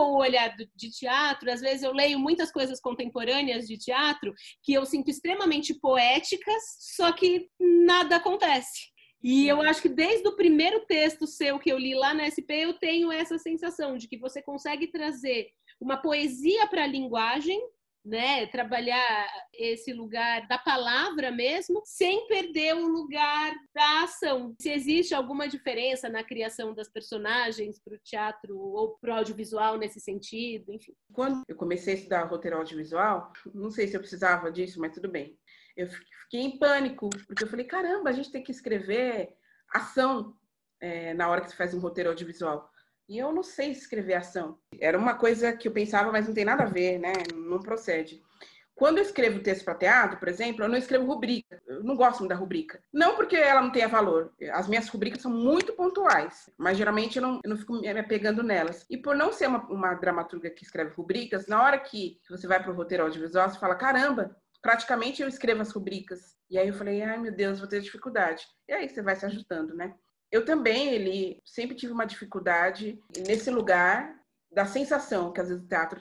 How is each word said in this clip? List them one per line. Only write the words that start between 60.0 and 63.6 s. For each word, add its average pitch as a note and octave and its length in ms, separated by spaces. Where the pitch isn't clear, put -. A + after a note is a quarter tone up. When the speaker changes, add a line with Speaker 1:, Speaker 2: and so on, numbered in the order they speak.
Speaker 3:
que - 140
escreve D#3+ 280
rubricas, G3 560
na G#3+ 140
hora C#4 160
que, G#3 480
que - 40
você F3+ 180
vai F#3 160
pro F#3+ 100
roteiro F3 300
audiovisual, D#3+ 460
você F#3+ 100
fala, F#3 160